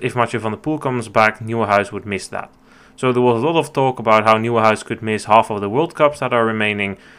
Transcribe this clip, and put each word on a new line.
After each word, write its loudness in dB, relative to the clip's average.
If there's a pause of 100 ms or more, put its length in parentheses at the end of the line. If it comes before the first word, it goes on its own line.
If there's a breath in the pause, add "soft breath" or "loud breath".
if -6
Mathieu 0
van -4
der -8
Poel -4
comes -4
back, 2
Nieuwenhuis 0
would -10
miss -8
that. -10 (420 soft breath)
So 0
there 2
was 2
a 0
lot 0
of -2
talk 0
about 2
how 6
Nieuwenhuis 0
could -8
miss -4
half 4
of -6
the -4
World -2
Cups 0
that -4
are 2
remaining, -2 (220 loud breath)